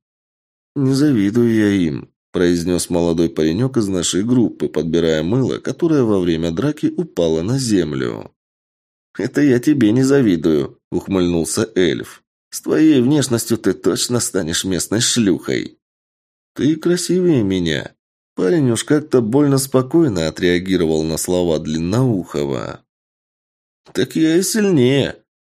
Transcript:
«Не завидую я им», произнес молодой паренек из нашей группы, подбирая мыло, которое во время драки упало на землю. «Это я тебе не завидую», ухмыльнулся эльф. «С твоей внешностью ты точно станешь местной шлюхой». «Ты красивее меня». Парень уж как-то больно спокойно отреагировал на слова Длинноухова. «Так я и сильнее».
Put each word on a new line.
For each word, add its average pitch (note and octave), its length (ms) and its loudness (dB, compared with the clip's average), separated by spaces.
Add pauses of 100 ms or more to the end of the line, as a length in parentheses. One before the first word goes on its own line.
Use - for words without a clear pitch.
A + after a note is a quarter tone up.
(760)
«Не C3+ 180 0
завидую A#2+ 600 2
я G#2+ 160 4
им», E2 400 0 (220)
произнес F2 580 0
молодой E2+ 400 2
паренек F#2+ 480 0
из G#2+ 100 0
нашей F2+ 360 -2
группы, A#2 440 0
подбирая D#2+ 540 0
мыло, F#2 380 -2
которое D#3 420 0
во G#2+ 180 2
время E2+ 300 0
драки C3 480 -2
упало E2+ 460 -2
на B2 160 -2
землю. C#2 720 -2 (840)
«Это B2 260 -2
я C3 180 4
тебе C#3+ 320 2
не B2+ 100 2
завидую», F2 800 2 (120)
ухмыльнулся F2+ 840 -2
эльф. C#2+ 480 -2 (260)
«С - 120 -14
твоей D3+ 380 2
внешностью B2 600 0
ты F#2+ 140 0
точно G2 460 -2
станешь F2 460 -4
местной F#2+ 360 -2
шлюхой». C#2 760 -2 (840)
«Ты D3+ 160 0
красивее F3 640 0
меня». F2 520 -2 (420)
Парень F3 360 0
уж A2 120 -2
как-то D3 380 2
больно C#3 360 2
спокойно C3 680 0
отреагировал F2 760 2
на D#2+ 120 -2
слова F2 420 0
Длинноухова. D#2+ 1200 -4 (1120)
«Так - 240 -4
я D#3+ 180 2
и F#3+ 80 2
сильнее». C#3+ 800 0 (280)